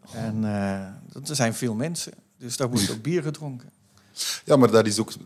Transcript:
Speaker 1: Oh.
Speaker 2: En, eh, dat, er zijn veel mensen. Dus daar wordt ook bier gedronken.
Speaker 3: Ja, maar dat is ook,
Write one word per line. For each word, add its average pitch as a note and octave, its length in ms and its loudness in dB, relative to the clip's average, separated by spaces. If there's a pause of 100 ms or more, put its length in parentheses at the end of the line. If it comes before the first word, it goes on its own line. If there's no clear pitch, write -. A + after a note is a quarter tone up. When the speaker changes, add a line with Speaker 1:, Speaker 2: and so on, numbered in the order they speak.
Speaker 1:
Oh. - 80 -18
Speaker 2:
En, A2 300 -4
eh, G2 440 -2 (240)
dat, C#3 160 -12
er D3+ 80 -4
zijn A2+ 180 0
veel A#2 200 -4
mensen. D#3+ 380 -6 (260)
Dus A#2+ 180 -10
daar B2+ 140 -2
wordt G#2+ 200 0
ook A2 120 -8
bier D#3+ 200 0
gedronken. D3 480 -8 (760)
Speaker 3:
Ja, D3+ 120 6
maar B2 140 8
dat A2 160 8
is G#2 120 0
ook, A2 140 -2 (120)